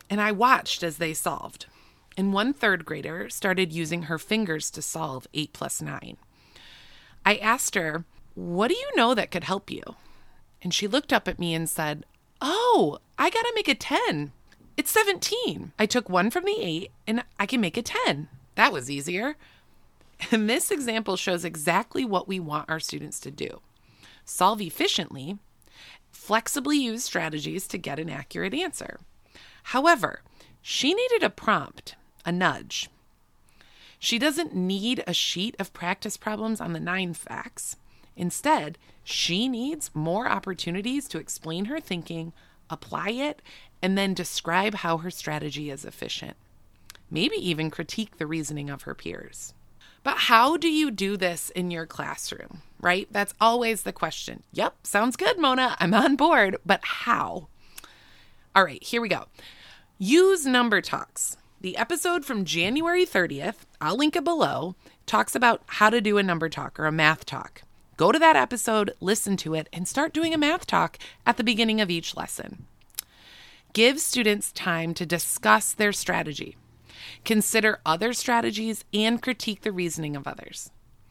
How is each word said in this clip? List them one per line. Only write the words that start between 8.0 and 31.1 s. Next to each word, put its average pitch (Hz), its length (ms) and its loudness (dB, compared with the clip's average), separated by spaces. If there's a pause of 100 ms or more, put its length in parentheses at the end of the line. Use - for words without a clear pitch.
"What 180 340 0
do 349 60 4
you 539 200 -6
know 254 200 6
that 208 160 -2
could 170 140 -4
help 190 260 -4
you?" - 120 -10 (800)
And 175 140 -4
she 208 120 0
looked 254 260 0
up 240 140 2
at 123 120 -4
me 170 160 -2
and 160 160 -2
said, 151 340 -4 (340)
"Oh, 339 600 4 (200)
I 320 120 2
gotta 453 240 0
make 440 140 0
a 277 60 4
ten. 233 580 -2 (440)
It's - 140 -2
seventeen. 415 880 0
I 214 80 4
took 240 240 -2
one 185 200 4
from 349 140 -2
the 403 160 0
eight 165 300 -4 (160)
and 226 180 -2 (160)
I 202 60 0
can 247 160 0
make 175 160 0
a 240 40 -4
ten. 160 460 -2 (280)
That 220 180 4
was 131 160 -6
easier." 180 460 -4 (960)
And 214 200 2
this 294 200 0
example 226 460 -2
shows 175 280 -2
exactly 175 600 0
what 196 240 -2
we 185 100 -4
want 151 320 -6
our 160 80 -2
students 151 420 -8
to 139 100 -12
do. - 300 -8 (640)
Solve 202 360 2
efficiently, 185 800 -4 (760)
flexibly 262 640 0
use 240 280 0
strategies 156 640 -6
to 202 100 -6
get 147 200 -6
an 160 120 -8
accurate 175 440 -6
answer. - 460 -6 (640)
However, 277 560 4 (400)
she - 340 0
needed 466 300 2